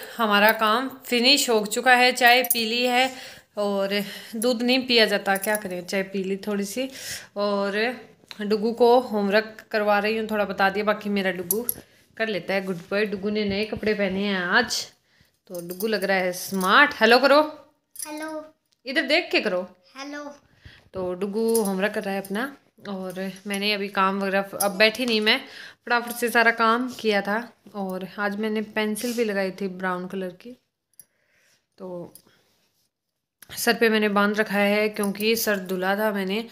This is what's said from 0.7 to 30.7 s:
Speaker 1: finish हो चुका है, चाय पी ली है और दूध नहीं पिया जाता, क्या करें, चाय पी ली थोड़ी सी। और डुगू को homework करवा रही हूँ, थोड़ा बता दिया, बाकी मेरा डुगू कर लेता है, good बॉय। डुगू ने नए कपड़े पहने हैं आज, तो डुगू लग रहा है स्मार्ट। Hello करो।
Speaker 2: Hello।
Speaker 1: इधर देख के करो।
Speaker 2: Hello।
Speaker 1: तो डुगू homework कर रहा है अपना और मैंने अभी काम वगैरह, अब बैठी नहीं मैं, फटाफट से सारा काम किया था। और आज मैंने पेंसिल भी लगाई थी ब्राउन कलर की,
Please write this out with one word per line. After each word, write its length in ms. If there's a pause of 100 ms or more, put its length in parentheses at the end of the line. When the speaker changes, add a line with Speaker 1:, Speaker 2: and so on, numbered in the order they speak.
Speaker 1:
finish 600
हो 160
चुका 300
है, 160
चाय 320
पी 220
ली 180
है 280 (460)
और 460 (320)
दूध 260
नहीं 260
पिया 180
जाता, 300
क्या 200
करें, 300
चाय 180
पी 200
ली 140
थोड़ी 260
सी। 260 (480)
और 600 (420)
डुगू 300
को 280
homework 720
करवा 280
रही 180
हूँ, 140
थोड़ा 140
बता 240
दिया, 160
बाकी 240
मेरा 220
डुगू 360 (500)
कर 100
लेता 260
है, 120
good 120
बॉय। 280
डुगू 240
ने 160
नए 200
कपड़े 280
पहने 300
हैं 140
आज, 500 (600)
तो 200
डुगू 200
लग 160
रहा 140
है 140
स्मार्ट। 720
Hello 180
करो। 220 (640)
Speaker 2:
Hello। 480 (300)
Speaker 1:
इधर 160
देख 300
के 80
करो। 220 (360)
Speaker 2:
Hello। 260 (680)
Speaker 1:
तो 200
डुगू 500
homework 300
कर 100
रहा 100
है 80
अपना 360 (320)
और 420 (160)
मैंने 260
अभी 140
काम 320
वगैरह, 220
अब 300
बैठी 340
नहीं 160
मैं, 180 (460)
फटाफट 260
से 180
सारा 220
काम 420
किया 280
था। 320 (220)
और 320 (120)
आज 160
मैंने 260
पेंसिल 520
भी 100
लगाई 280
थी 160
ब्राउन 400
कलर 220
की, 280 (1200)